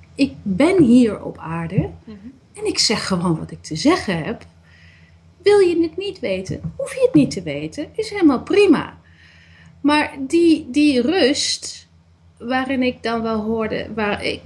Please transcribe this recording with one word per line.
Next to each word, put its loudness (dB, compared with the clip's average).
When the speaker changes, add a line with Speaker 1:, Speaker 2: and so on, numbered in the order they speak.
Speaker 1:
ik -2
ben 2
hier 4
op -12
aarde. -4
Speaker 2:
Mhm. -18
Speaker 1:
En -10
ik -2
zeg -2
gewoon -2
wat -12
ik -18
te -10
zeggen 0
heb. -8
Wil 6
je 4
het -4
niet -8
weten, -6
hoef -10
je -12
het 2
niet 6
te -8
weten. -8
Is -6
helemaal 2
prima. 2
Maar 2
die, 2
die 2
rust, -2
waarin -4
ik -2
dan -4
wel -2
hoorde, -4
waar -2
ik, -4